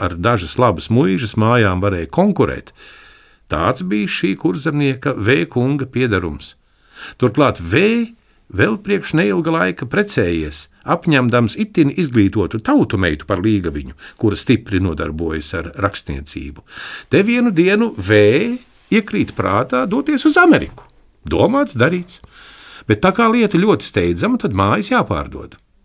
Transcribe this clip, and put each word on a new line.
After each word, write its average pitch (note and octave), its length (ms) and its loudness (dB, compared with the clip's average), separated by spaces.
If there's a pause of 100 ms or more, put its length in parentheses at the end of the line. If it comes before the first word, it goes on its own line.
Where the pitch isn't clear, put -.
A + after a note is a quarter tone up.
ar E2+ 160 -4
dažas F#2 440 -2
labas G#2+ 320 0
muižas C#3+ 480 0
mājām A2 400 2
varēja F2+ 320 -2
konkurēt. D#3 600 0 (760)
Tāds F#2 380 -2
bija - 240 -2
šī F#3+ 260 -2
kurzemnieka D3 800 -2
V B2+ 320 2
kunga C3+ 400 -2
piedarums. F#2+ 680 -2 (640)
Turklāt B2+ 400 2
V G#3 520 0 (380)
vēl D#3+ 320 0
priekš G2 340 -4
neilga F3 380 0
laika E3+ 340 -2
precējies, F2 760 -2 (180)
apņemdams B2 760 0
itin E3+ 320 0
izglītotu G#2+ 720 0
tautu C4 360 2
meitu E2 280 -2
par F#2 180 -2
līgaviņu, E2 520 -2 (220)
kura G2+ 180 0
stipri G2+ 440 0
nodarbojas D#2+ 800 -4
ar D#2+ 180 -8
rakstniecību. C#2+ 880 -6 (440)
Te E3+ 180 4
vienu A#3+ 260 2
dienu G3 440 2
V G#2 240 4 (720)
iekrīt G3+ 480 0
prātā G#2 480 0
doties C4+ 420 0
uz D4+ 120 4
Ameriku. - 460 4 (400)
Domāts, F3+ 480 2
darīts. E3+ 460 -2 (640)
Bet G#2+ 160 0
tā F#3 120 4
kā A#3 160 2
lieta A3+ 280 2
ļoti F#3 280 2
steidzama, G2 520 0
tad D3 160 -4
mājas G#2 380 0
jāpārdod, - 640 -4 (280)